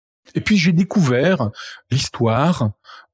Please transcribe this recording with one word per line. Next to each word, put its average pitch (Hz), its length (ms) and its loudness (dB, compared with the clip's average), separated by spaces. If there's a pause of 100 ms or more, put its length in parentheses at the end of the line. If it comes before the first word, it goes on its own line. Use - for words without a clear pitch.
(340)
Et - 60 -4
puis 214 160 0
j'ai 180 160 2
découvert 156 760 0 (400)
l'histoire, 120 800 0 (440)